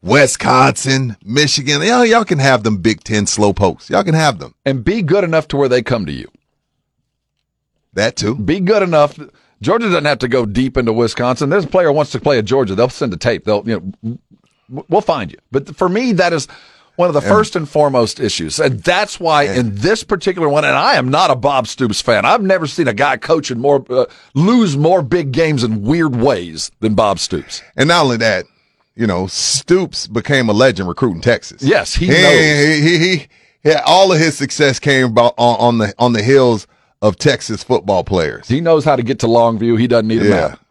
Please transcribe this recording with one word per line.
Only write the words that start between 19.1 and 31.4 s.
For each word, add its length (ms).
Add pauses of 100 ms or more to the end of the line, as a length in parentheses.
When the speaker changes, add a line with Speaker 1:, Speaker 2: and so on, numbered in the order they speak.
Speaker 2:
why 240
Speaker 1:
and 120
Speaker 2:
in 200
this 260
particular 460
one, 160
and 100
I 220
am 140
not 200
a 60
Bob 320
Stoops 320
fan. 240
I've 180
never 240
seen 220
a 40
guy 260
coach 340
in 80
more, 280
uh, 180 (280)
lose 420
more 240
big 300
games 320
in 200
weird 340
ways 640
than 140
Bob 260
Stoops. 420 (140)
Speaker 1:
And 120
not 140
only 140
that, 300 (480)
you 120
know, 200
Stoops 800
became 440
a 20
legend 340
recruiting 360
Texas. 400